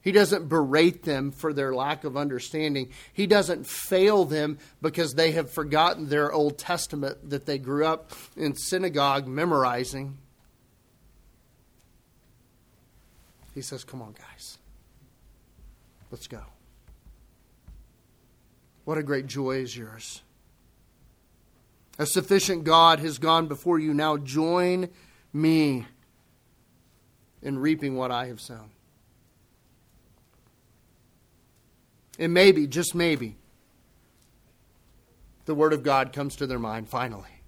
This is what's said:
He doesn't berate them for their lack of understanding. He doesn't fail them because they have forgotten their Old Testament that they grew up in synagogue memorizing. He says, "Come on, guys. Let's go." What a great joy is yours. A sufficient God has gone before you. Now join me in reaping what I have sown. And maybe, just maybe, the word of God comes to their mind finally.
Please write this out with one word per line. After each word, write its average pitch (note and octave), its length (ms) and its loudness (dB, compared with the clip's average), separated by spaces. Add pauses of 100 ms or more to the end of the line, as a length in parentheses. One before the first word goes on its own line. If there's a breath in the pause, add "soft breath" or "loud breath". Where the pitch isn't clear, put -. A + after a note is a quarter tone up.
He G3 100 -2
doesn't F#3 380 4
berate D#3+ 540 4
them C#3 300 -2
for D#3 200 -4
their C#3 220 -2
lack C#3+ 300 -4
of C3+ 120 -6
understanding. C#3+ 720 -4 (240 loud breath)
He G3+ 140 -2
doesn't F3 400 2
fail G3 580 4
them D3+ 320 -2 (240 loud breath)
because D#3 320 -2
they D#3+ 200 2
have D#3+ 180 -2
forgotten D#3 580 0
their D3 240 0
Old D3 240 0
Testament D3+ 720 -6
that C#3 160 -6
they C#3+ 140 -4
grew C#3+ 260 -2
up D#3+ 280 -4 (220 loud breath)
in D3 220 -4
synagogue C#3+ 680 0
memorizing. C3+ 920 -2 (3500)
He C#3+ 60 -12
says, C3 240 -14
"Come C3 160 -16
on, G#2+ 140 -18
guys. - 420 -20 (1500)
Let's - 180 -18
go." A2 140 -16 (2500)
What D#3 100 -4
a D#3 60 -4
great C#3 240 -4
joy C3 300 -4
is B2 200 -6
yours. A2 460 -16 (1800)
A D3+ 80 -2
sufficient F#3 580 2
God E3 360 6
has D3+ 180 -6
gone D#3+ 300 2
before D#3+ 300 0
you. D#3 140 0
Now D3+ 240 0
join F3 720 0 (440 soft breath)
me D3+ 540 2 (1600)
in C#3 160 -6
reaping D3 380 -2
what B2+ 160 -4
I B2 140 -4
have A#2+ 140 -14
sown. A2+ 300 -18 (3500)
And E3 140 -2
maybe, F#3 340 8
just D3+ 280 -4
maybe, D3 420 -2 (2000)
the D#3 100 -2
word D3+ 180 4
of C#3+ 100 -2
God C3+ 300 2
comes C#3 240 -6
to C#3+ 100 -6
their B2+ 120 -4
mind A2 300 -6
finally. A#2 600 -8